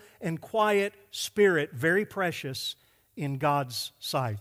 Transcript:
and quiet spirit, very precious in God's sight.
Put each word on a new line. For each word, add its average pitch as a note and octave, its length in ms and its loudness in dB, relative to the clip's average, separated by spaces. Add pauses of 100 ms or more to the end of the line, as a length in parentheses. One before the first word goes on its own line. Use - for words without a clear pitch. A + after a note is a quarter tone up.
(220)
and E3 180 -4
quiet G#3 540 0 (160)
spirit, F3+ 640 2
very E3+ 320 2
precious E3+ 680 -6 (440)
in C#3 180 -4
God's C#3 600 -2
sight. A#2+ 420 -4